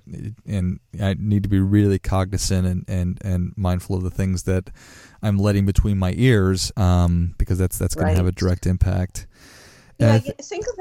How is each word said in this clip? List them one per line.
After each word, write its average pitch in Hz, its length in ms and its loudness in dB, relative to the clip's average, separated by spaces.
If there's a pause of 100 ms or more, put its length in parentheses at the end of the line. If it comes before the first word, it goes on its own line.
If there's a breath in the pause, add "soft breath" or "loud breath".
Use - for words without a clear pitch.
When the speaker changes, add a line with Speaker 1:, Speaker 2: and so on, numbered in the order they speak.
(460)
Speaker 1:
and 92 340 -4 (220)
I 98 160 0
need 104 260 0
to 101 60 -4
be 98 100 4
really 98 380 4
cognizant 95 680 -2
and, 90 200 -2
and, 90 360 -2
and 90 320 -2
mindful 90 400 -2
of 92 80 -2
the 92 80 -4
things 95 320 -2
that 92 260 -2 (540 loud breath)
I'm 104 160 2
letting 98 260 2
between 98 320 2
my 92 180 0
ears, 98 600 2
um, 87 600 2
because - 180 0
that's, 92 220 -2
that's 92 160 -2
gonna 90 160 0
have 90 80 2
a 90 60 2
Speaker 2:
Right. 90 100 -2
Speaker 1:
direct 90 320 -2
impact. 92 580 -2 (760 loud breath)
And 113 100 6
Speaker 2:
Yeah, 110 40 6
Speaker 1:
I 110 60 6
th- 175 180 -6
Speaker 2:
you - 80 -20
think 415 260 -8
of 453 100 -10